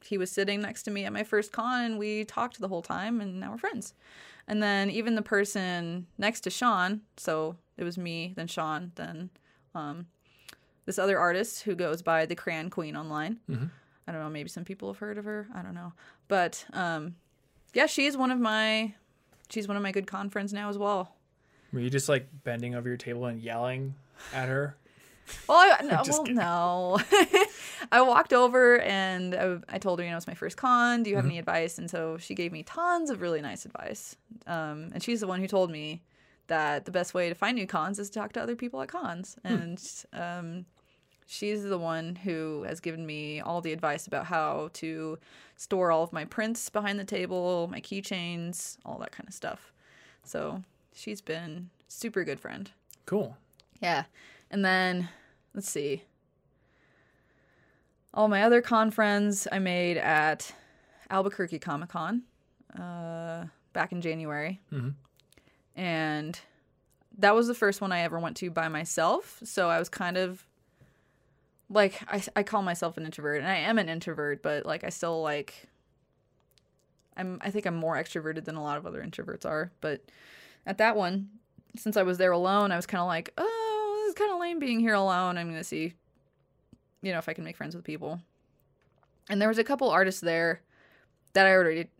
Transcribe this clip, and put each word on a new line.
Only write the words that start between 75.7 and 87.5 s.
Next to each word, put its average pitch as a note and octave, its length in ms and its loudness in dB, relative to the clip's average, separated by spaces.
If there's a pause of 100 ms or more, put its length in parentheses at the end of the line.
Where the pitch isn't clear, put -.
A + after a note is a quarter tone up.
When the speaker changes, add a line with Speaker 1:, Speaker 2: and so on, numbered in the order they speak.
Speaker 1:
I'm, F#3 240 -6
I - 80 -6
think G#3 160 -4
I'm E3+ 100 0
more D#3+ 200 -2
extroverted D#3+ 500 -4
than D#3 100 -8
a D#3 80 -8
lot D3 140 -4
of D3+ 80 -8
other - 180 -8
introverts - 420 -10
are. D#3+ 260 -4 (100)
But D3+ 200 -4 (640)
at F#3+ 100 -4
that A3 180 4
one, G3 340 0 (460)
since G#3+ 220 0
I F#3+ 60 6
was F3+ 160 2
there F#3 120 6
alone, F#3+ 400 4
I F3 40 0
was F3 100 -2
kinda F3+ 200 0
like, E3+ 340 -2
Oh, G#4+ 120 0 (600)
kinda G#4 240 0
lame F4 220 -2
being B3 200 0
here A3+ 140 4
alone. F#3 440 2
I'm E3+ 120 -4
gonna D#3+ 140 -6
see, D#3+ 300 -4 (1080)
you G3 100 -4
know, E3+ 80 -2
if - 100 -6
I D#3+ 40 -4
can E3 100 -8
make E3 140 -12